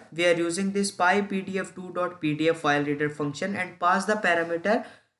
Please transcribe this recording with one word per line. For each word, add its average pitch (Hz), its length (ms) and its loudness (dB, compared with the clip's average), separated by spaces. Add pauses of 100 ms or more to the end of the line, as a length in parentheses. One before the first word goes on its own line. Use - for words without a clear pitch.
(120)
we 160 120 0
are 175 100 6
using 170 360 0
this 202 220 0
py 185 280 4
P 196 220 -2
D 190 160 -6
F 185 160 -6
two 185 180 -12
dot 175 280 -4
P 151 140 0
D 156 140 2
F 165 100 2
file 147 260 2
reader 147 260 -2
function 151 460 -4
and 180 240 -8
pass 185 260 2
the 214 80 2
parameter 175 720 0 (340)